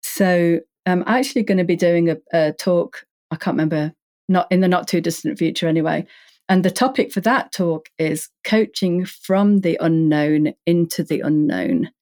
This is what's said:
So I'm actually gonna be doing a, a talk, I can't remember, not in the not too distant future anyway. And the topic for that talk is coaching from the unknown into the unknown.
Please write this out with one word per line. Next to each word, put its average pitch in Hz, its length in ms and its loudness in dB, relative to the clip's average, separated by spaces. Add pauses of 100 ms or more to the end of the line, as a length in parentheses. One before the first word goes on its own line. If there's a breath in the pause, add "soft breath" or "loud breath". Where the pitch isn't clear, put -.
So 175 580 2 (260)
I'm 185 200 0
actually 247 380 0
gonna 185 200 2
be 170 120 0
doing 170 340 2
a, 156 60 -2 (160)
a 156 200 2
talk, - 540 -2 (240)
I 165 60 -6
can't - 180 -4
remember, 156 380 -2 (360)
not 185 220 0
in 185 100 2
the 185 80 4
not 180 200 0
too 170 120 0
distant 165 380 -6
future 165 300 -2
anyway. 156 380 -2 (400 soft breath)
And 185 160 2
the 180 80 2
topic 254 400 0
for 196 120 -4
that 240 300 -2
talk 165 440 -4
is 156 320 -4 (160)
coaching 190 600 0
from 196 540 2
the 170 200 0
unknown 151 720 2 (140)
into 170 360 0
the - 180 -4
unknown. 147 680 0 (120)